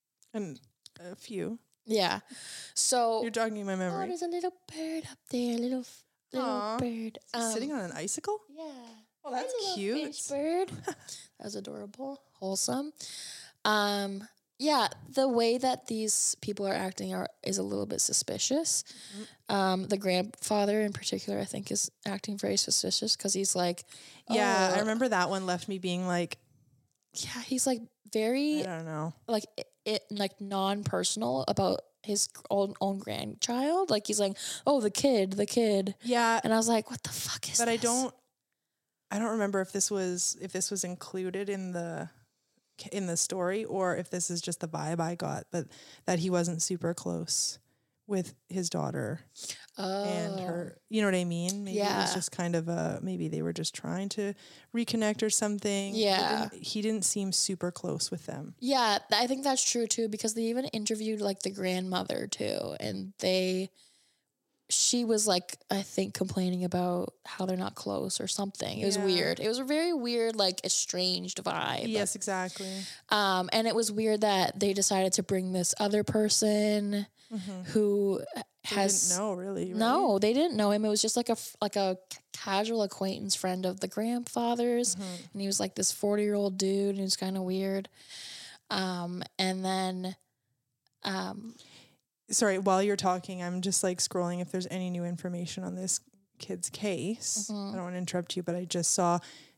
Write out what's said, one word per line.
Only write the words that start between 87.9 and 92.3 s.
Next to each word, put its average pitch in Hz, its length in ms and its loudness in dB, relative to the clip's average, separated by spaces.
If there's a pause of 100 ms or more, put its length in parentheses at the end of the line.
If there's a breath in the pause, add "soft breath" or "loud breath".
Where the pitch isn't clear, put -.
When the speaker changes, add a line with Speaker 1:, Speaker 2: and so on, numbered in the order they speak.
Speaker 2:
Um, 180 520 -2 (160)
and 190 260 0
then, 185 520 -2 (840)
um, 196 520 -6 (760 loud breath)